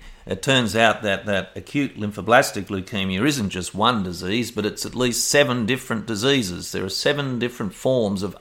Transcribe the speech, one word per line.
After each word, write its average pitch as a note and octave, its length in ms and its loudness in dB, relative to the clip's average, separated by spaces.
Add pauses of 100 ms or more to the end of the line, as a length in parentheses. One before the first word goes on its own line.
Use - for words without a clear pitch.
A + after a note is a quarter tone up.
(260)
It G2+ 180 -4
turns B2 320 2
out A2 260 6
that, G2 240 -2
that F#2+ 300 -2
acute C3+ 420 -4
lymphoblastic G#2 680 2
leukemia F#2+ 600 -2
isn't C3 240 0
just F2+ 240 -8
one G#2+ 300 2
disease, F#2 480 -2
but G#2 140 -2
it's - 200 -4
at - 80 -8
least A#2+ 340 0
seven B2+ 380 4
different A#2 400 -2
diseases. G#2 640 0
There F#2+ 140 -4
are F#2+ 40 -4
seven C#3 500 0
different A#2+ 340 -4
forms G#2+ 500 0
of F#2+ 180 -6